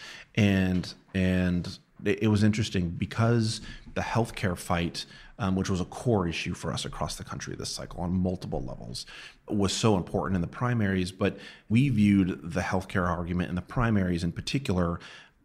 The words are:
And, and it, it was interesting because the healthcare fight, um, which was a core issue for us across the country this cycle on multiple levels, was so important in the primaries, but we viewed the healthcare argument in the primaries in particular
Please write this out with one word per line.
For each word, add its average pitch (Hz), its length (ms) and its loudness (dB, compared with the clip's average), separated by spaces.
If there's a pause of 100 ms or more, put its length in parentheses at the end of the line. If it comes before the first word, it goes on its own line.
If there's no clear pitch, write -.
(360)
And, 95 580 4 (220)
and 90 640 0 (240)
it, 101 200 0
it 110 40 4
was 107 160 6
interesting 104 460 2
because 113 720 0 (340)
the 98 60 -2
healthcare 107 540 -2
fight, 85 500 -2 (340)
um, 95 160 0
which 95 120 0
was 90 140 0
a 90 40 -2
core 101 420 0
issue - 260 -4
for - 180 -6
us - 140 -6
across - 300 -6
the - 80 -14
country - 320 -10
this - 140 -8
cycle - 320 -10
on 90 120 -2
multiple 90 480 -2
levels, 62 460 -10 (400)
was 98 260 0
so 110 240 4
important 87 380 -2
in 87 60 0
the 85 60 -2
primaries, 98 640 0
but 98 260 0 (320)
we 127 200 6
viewed 101 540 6
the 85 180 -2
healthcare 90 460 0
argument 87 420 -2
in 87 60 -4
the 90 80 -2
primaries 95 600 2
in 85 80 0
particular 90 680 0 (440)